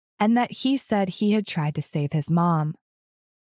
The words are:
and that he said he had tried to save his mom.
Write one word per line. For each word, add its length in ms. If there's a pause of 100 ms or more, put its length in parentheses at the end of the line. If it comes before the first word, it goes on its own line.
(200)
and 160
that 160
he 240
said 320
he 240
had 120
tried 300
to 80
save 300
his 180
mom. 460 (640)